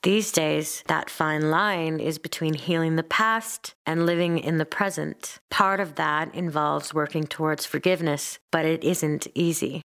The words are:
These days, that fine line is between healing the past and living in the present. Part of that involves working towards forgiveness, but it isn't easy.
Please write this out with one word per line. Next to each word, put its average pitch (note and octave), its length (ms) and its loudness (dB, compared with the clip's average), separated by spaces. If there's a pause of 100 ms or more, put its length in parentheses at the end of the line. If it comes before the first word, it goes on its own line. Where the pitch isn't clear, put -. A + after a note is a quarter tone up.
These G#3 280 4
days, D3+ 560 0
that - 240 0
fine D#3 400 0
line E3 480 0
is D#3 200 -2
between - 360 -4
healing E3 400 0
the D#3+ 80 2
past A3 720 -2 (100)
and E3 220 2
living E3+ 320 2
in D#3+ 200 0
the D#3 60 2
present. - 760 -4 (100)
Part G3 300 2
of D#3+ 160 -4
that D#3 360 0
involves D3+ 640 0
working D#3 320 0
towards D#3 400 -2
forgiveness, E3 720 0 (140)
but E3 120 2
it D#3+ 200 0
isn't D#3 500 0
easy. D#3+ 580 0